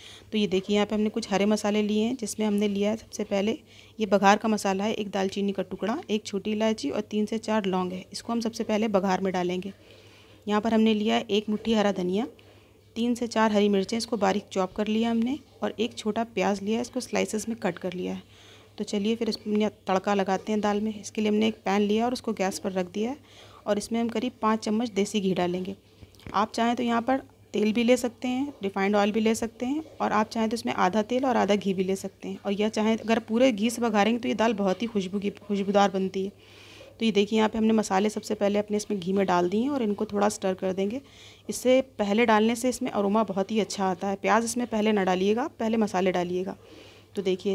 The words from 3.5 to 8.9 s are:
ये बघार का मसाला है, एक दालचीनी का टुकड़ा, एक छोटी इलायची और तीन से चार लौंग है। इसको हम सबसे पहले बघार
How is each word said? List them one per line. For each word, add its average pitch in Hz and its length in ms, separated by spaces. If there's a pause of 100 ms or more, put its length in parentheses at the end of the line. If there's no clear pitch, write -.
ये 214 60
बघार 202 300
का 214 120
मसाला 196 360
है, 220 100
एक 202 160
दालचीनी 196 420
का 190 100
टुकड़ा, 196 360 (120)
एक 214 160
छोटी 202 260
इलायची 220 380
और 285 100
तीन 208 260
से 226 120
चार 220 280
लौंग 185 260
है। 185 200
इसको - 200
हम 233 80
सबसे 226 240
पहले 214 240
बघार 190 320